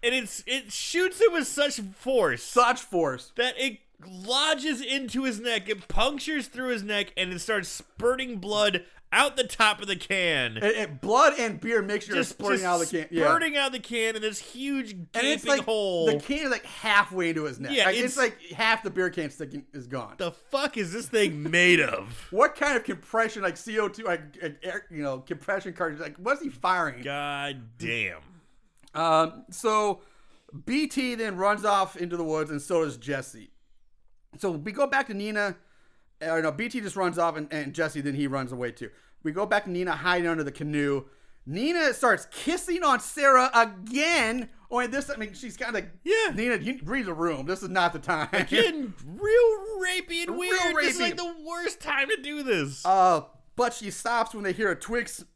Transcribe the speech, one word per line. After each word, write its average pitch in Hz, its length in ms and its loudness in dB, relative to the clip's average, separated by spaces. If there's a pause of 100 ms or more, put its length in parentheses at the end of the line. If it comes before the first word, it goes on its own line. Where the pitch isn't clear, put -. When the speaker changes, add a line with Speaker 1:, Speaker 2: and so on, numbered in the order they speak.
Speaker 1:
And 240 100 2
it's, 247 320 -4
it 247 260 -6
shoots 370 480 -2
him 415 140 6
with 320 140 0
such 285 320 -2
force 196 640 0
Speaker 2:
Such 247 380 4
force. 151 560 -2
Speaker 1:
that 240 200 0
it 254 220 -4 (280)
lodges 262 760 -2
into 262 420 -4
his 233 160 -2
neck. 226 300 -4
It 202 180 -6
punctures 277 600 0
through 254 220 -6
his 226 140 -2
neck, 202 340 -4
and 185 160 -2
it 175 60 -6
starts 196 300 -2
spurting 247 680 -2
blood 202 460 0 (300)
out 262 220 4
the 262 80 2
top 214 380 2
of 202 60 -8
the 196 80 0
can. 160 640 0
Speaker 2:
And, - 60 -4
and 202 380 0
blood 269 360 6
and 220 220 -2
beer 220 220 0
mixture 208 320 -4
Speaker 1:
Just, 269 180 0
Speaker 2:
is - 60 -14
spurting 202 220 0
Speaker 1:
just 185 60 -2
Speaker 2:
out 175 160 4
of 165 80 -2
the 180 100 -2
can. 156 120 -6
Yeah. 165 140 4
Speaker 1:
spurting 311 320 4
out 277 100 2
of 254 60 -4
the 262 60 -4
can 226 360 -2
in 214 60 -6
this 214 180 -2
huge 262 540 -4
Speaker 2:
And 175 200 -12
it's 277 300 0
Speaker 1:
gaping 277 140 4
Speaker 2:
like 208 80 -2
Speaker 1:
hole. 196 420 2
Speaker 2:
the 147 120 4
can 294 260 -4
is, 269 40 0
like, 233 160 -2
halfway 196 680 2
to 156 100 -2
his 139 160 -6
neck. 135 140 -6
Speaker 1:
Yeah, 240 140 6
Speaker 2:
Like, 226 100 4
it's, 247 80 2
Speaker 1:
it's 247 120 -2
Speaker 2:
like, 247 240 0 (120)
half 220 300 2
the 202 60 -4
beer 185 200 0
can 160 200 -4
sticking 143 440 -10
is 131 120 -12
gone. 120 320 -8
Speaker 1:
The 175 140 -4
fuck 277 460 -4
is 180 160 -4
this 208 160 -8
thing 185 420 2
made 175 300 8
of? 120 460 -4
Speaker 2:
<laughs> - 40 -14
What 233 240 4
kind 285 220 2
of 226 80 -2
compression, 220 580 -2
like, 180 140 -2
C 220 220 -6
O 208 100 2
two, 214 160 -14
like, 175 160 0 (200)
like, 147 220 -8
air, 185 260 -8
you 156 140 -8
know, 135 160 -4
compression 185 540 -6
cartridge? 160 260 -4
Like, 151 180 -10
what's 247 240 -2
he 330 80 -6
firing? 165 540 0
Speaker 1:
God 139 720 -6
damn. 113 400 -2 (760)
Speaker 2:
Um, 160 580 2
so 214 500 2 (640)
B 285 220 0
T 254 280 -2
then 220 220 -4
runs 196 280 2
off 196 320 2
into 175 200 -4
the 170 60 -2
woods, 156 280 0
and 147 100 -4
so 165 220 2
does 139 140 -4
Jesse. 131 540 -8 (840)
So 196 140 -2
we 156 200 -6
go 269 160 0
back 269 200 0
to 220 60 -8
Nina. 208 420 -2 (680)
Or 160 200 0
no, 160 100 2
B 214 180 -4
T 240 120 -6
just 202 140 -6
runs 175 220 0
off, 165 200 2
and, 151 140 -6
and 143 220 -6
Jesse, 156 280 -2
then 139 140 -2
he 139 120 0
runs 131 240 -4
away 123 200 -4
too. 113 180 -12 (340)
We 156 80 -2
go 185 140 0
back 208 200 2
to 196 60 -8
Nina 180 220 0
hiding 175 340 2
under 160 160 0
the 143 80 -4
canoe. 147 540 0 (400)
Nina 277 480 0
starts 220 380 2
kissing 349 520 -2
on 277 160 4
Sarah 262 540 6
again. 233 960 2 (200)
Only 247 180 0
this 269 200 -4
time, 277 100 -8
I - 20 -12
mean, 208 140 -8
she's 220 240 -14
kinda 240 160 -6
like, 202 160 -4 (140)
Speaker 1:
Yeah. 415 320 2
Speaker 2:
"Nina, 240 220 2
you 240 260 -4
read 240 220 -2
the 180 80 -4
room. 156 320 -2
This 190 180 -4
is 185 60 -8
not 175 240 2
the 160 60 -6
time." 156 340 -2
Speaker 1:
Again, 285 600 2 (120)
real 427 760 4
rapey 359 480 -2
and 349 40 -4
Speaker 2:
Real 339 60 -4
Speaker 1:
weird. 359 460 2
This - 120 2
is, - 20 -4
Speaker 2:
rapey. 349 40 0
Speaker 1:
like, 349 160 0
the 349 180 -6 (120)
worst 339 340 -6
time 277 280 -2
to 427 120 2
do 294 220 -6
this. 156 420 -2
Speaker 2:
Uh, 185 360 6 (340)
but - 180 0
she 208 160 -8
stops 233 460 -2
when 208 80 -8
they 190 100 0
hear 196 160 0
a 175 60 0
twigs - 480 -6 (120)